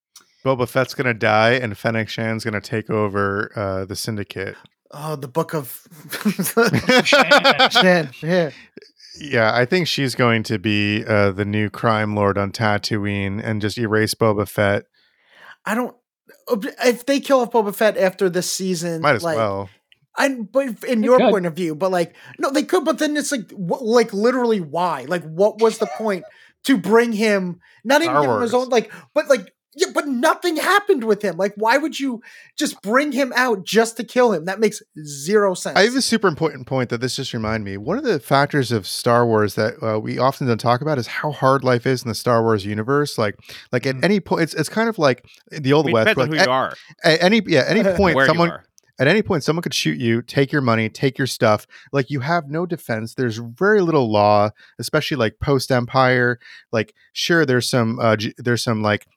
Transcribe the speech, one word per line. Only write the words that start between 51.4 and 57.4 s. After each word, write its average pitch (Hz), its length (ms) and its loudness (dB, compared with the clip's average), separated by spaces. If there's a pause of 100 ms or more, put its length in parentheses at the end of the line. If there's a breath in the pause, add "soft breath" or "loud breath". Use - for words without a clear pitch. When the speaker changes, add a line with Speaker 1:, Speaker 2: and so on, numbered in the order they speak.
Speaker 1:
Like, 139 180 -2
you 143 100 -4
have 156 300 -2
no 165 160 -4
defense. 117 480 -6
There's 117 240 -2
very 180 420 2
little 151 300 2
law, 104 400 4 (280 soft breath)
especially, 147 380 -2
like, 113 240 -2
post-Empire. 127 1000 2 (340 loud breath)
Like, 113 220 -2 (180)
sure, 165 340 0